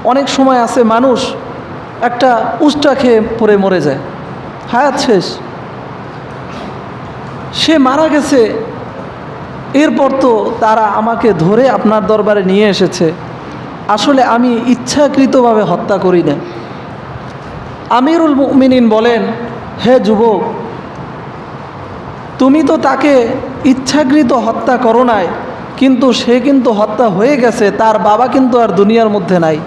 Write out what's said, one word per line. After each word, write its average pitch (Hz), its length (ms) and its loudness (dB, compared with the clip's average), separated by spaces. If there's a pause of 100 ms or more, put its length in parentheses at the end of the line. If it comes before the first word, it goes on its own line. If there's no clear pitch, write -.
অনেক 262 260 0
সময় 262 320 2
আছে 233 220 2
মানুষ 226 500 2 (680)
একটা 247 440 0 (140)
উষ্টা 294 360 2
খেয়ে 247 260 2 (180)
পড়ে 208 180 4
মরে 185 240 0
যায়, 139 160 0 (760)
হায়াত 269 280 0
শেষ, 214 380 0 (2250)
সে 311 240 0
মারা 285 300 2
গেছে। 262 460 2 (1200)
এরপর 269 380 2 (100)
তো 226 380 2
তারা 220 220 2
আমাকে 220 520 0
ধরে 208 360 4
আপনার 208 380 0
দরবারে 208 360 2
নিয়ে 196 260 4
এসেছে, 180 440 0 (760)
আসলে 254 360 2
আমি 240 440 2
ইচ্ছাকৃতভাবে 262 960 2
হত্যা 175 340 -2
করি 175 260 2
না। 151 120 0 (1500)
আমিরুল 302 460 2
মুমিনিন 254 540 4
বলেন, 220 320 2 (640)
"হে 247 140 6
যুবক, 208 420 2 (2000)
তুমি 269 240 4
তো 311 140 2
তাকে 262 500 2 (380)
ইচ্ছাকৃত 269 680 2
হত্যা 226 440 0
করো 240 260 2
নাই, 214 240 0 (500)
কিন্তু 262 360 4
সে 240 260 2
কিন্তু 262 320 2
হত্যা 214 380 0
হয়ে 226 280 2
গেছে, 226 340 2
তার 220 280 2
বাবা 214 280 2
কিন্তু 254 320 2
আর 226 80 4
দুনিয়ার 208 420 4
মধ্যে 185 300 0
নাই। 160 280 0